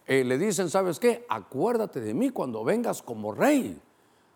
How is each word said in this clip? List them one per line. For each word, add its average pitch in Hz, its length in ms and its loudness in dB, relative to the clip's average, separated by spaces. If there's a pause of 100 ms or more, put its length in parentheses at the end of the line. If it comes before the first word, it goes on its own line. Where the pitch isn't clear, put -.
eh, 131 180 4
le 127 140 2
dicen, 185 320 0
"¿Sabes 185 280 0
qué? 233 300 2
Acuérdate 175 720 -2
de 107 140 -2
mí 240 160 0
cuando 131 340 -6
vengas 208 380 -2
como 107 300 -8
rey", 147 480 2 (560)